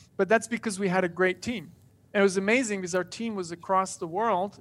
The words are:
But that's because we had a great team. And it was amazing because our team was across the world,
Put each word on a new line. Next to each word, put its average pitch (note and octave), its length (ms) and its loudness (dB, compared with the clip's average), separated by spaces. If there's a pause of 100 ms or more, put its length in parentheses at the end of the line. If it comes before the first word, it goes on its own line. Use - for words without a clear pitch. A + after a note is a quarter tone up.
(180)
But F#3+ 120 0
that's A3 180 4
because A3 320 -4
we G3+ 80 0
had F#3 160 4
a F3+ 60 0
great F3+ 320 0
team. G#3 300 -8 (420)
And G#3 80 4
it - 20 8
was G3 140 4
amazing G#3 440 2
because F3+ 140 -6
our F3+ 80 2
team A3 320 -8
was F3 160 -6
across F#3+ 460 -2
the F3 100 -8
world, G3 540 -2